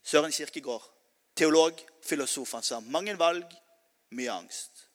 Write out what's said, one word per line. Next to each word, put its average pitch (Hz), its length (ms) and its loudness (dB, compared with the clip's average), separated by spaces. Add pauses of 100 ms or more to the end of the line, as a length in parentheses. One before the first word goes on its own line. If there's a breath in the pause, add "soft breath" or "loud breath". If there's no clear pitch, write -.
Søren 151 320 2
Kierkegaard, 139 540 -8 (500)
teolog, 160 400 6 (240)
filosof, 135 560 -4
han 113 80 -8
sa, 120 160 -4
"Mange 160 400 -4
valg, 170 240 4 (720)
mye 123 160 -4
angst." - 640 -12